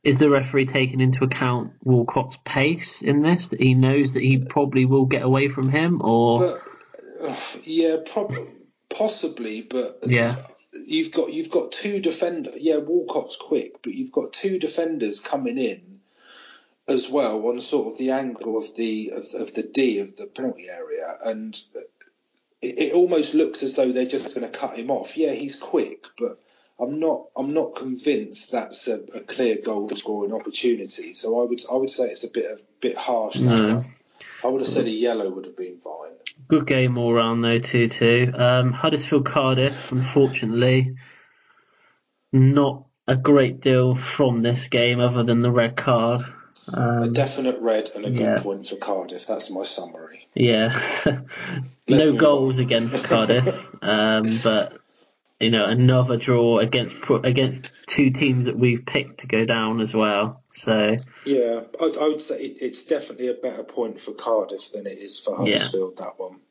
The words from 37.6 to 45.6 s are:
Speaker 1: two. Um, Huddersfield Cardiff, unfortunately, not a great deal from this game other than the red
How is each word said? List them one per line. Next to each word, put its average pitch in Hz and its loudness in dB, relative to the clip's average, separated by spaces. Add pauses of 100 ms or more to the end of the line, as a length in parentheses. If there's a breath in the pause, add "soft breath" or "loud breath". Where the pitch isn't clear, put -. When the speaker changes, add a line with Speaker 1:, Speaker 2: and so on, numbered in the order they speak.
Speaker 1:
two. 120 4
Um, 123 4
Huddersfield 147 0
Cardiff, 135 0
unfortunately, 127 2 (1400 soft breath)
not 135 4 (220)
a 127 4
great 131 4
deal 127 4
from 127 0
this 120 0
game 123 2
other 123 2
than 120 4
the 123 4
red 120 2